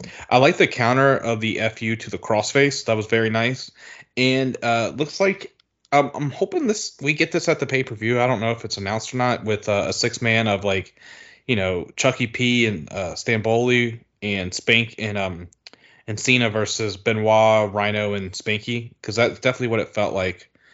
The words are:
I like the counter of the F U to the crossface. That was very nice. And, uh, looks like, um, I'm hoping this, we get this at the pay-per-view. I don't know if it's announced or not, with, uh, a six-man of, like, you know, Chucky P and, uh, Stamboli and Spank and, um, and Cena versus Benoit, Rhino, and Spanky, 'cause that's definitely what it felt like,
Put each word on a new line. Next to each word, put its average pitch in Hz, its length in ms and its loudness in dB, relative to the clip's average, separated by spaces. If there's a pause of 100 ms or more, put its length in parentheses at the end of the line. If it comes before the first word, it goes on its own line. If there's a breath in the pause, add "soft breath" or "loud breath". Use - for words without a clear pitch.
(280 loud breath)
I 123 80 4
like 143 220 6
the 185 80 4
counter 131 500 4
of 113 240 -2
the 110 200 -2
F 110 200 -4
U 113 160 -2
to - 140 -14
the 95 80 -6
crossface. 135 680 0
That 113 140 0
was 104 80 -4
very 113 240 2
nice. 117 400 -2 (440 loud breath)
And, 131 480 2
uh, 117 320 0
looks 143 260 -6
like, 196 360 0 (340)
um, 139 240 4
I'm 139 160 -4
hoping 262 360 -2
this, - 340 -2
we 147 140 0
get 156 180 0
this 170 160 0
at 151 100 2
the 139 80 -4
pay-per-view. 120 540 -2
I 123 60 4
don't 120 140 0
know 113 100 0
if 113 160 -6
it's - 100 -6
announced 104 380 -6
or - 20 -6
not, 123 280 0
with, 107 260 -2
uh, 101 180 2
a - 60 -2
six-man 113 540 0
of, 101 160 0
like, 95 360 -4 (460 loud breath)
you 123 100 2
know, 92 400 -2
Chucky 127 300 0
P 120 400 2
and, 87 260 -4
uh, 95 220 -6
Stamboli 117 840 0 (200)
and 98 320 -4
Spank 113 460 2
and, 104 180 -4
um, 87 320 -6 (580 loud breath)
and 107 140 -6
Cena 123 300 2
versus 104 480 -2
Benoit, 110 720 4
Rhino, 104 400 -2
and 95 200 -6
Spanky, 120 680 -6
'cause 107 160 -8
that's 117 240 0
definitely 127 280 0
what 113 120 0
it - 140 -8
felt 104 180 0
like, 92 380 -4 (240 soft breath)